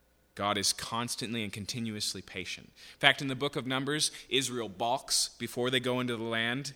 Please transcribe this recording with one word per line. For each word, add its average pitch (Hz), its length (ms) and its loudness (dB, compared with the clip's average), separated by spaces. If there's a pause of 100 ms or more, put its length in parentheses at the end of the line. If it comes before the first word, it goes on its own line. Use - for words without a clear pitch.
(360)
God 101 220 2
is 98 140 2
constantly 117 720 -2
and 98 80 -4
continuously 107 680 -4
patient. - 460 -8
In - 320 -20
fact, 139 220 6
in 139 60 -2
the 135 80 0
book 139 220 0
of 127 100 -2
Numbers, 139 420 2 (200)
Israel 123 400 2
balks 117 680 0
before 120 320 0
they 127 120 4
go 127 180 2
into 123 160 0
the 110 80 -4
land 117 520 0